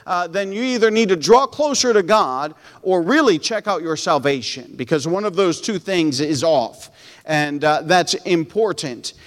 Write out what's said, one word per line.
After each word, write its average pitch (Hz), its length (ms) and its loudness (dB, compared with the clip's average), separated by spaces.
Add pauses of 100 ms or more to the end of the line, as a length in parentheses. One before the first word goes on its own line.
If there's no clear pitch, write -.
uh, 180 180 -2
then 190 260 -6
you 214 120 -4
either 233 260 2
need 220 200 2
to 190 60 2
draw 220 300 4
closer 254 480 0
to 208 80 4
God 156 540 0 (260)
or 185 220 0
really 220 340 4
check 208 300 -6
out 175 160 -2
your 160 120 -4
salvation, 139 800 -2
because 139 320 -2
one 190 180 -2
of 185 100 -4
those 175 260 0
two 214 160 -4
things 160 440 -2
is 151 220 -2
off. 147 460 0 (380)
And, 147 360 -2
uh, 151 200 2
that's 170 320 2 (100)
important. 165 880 -2 (140)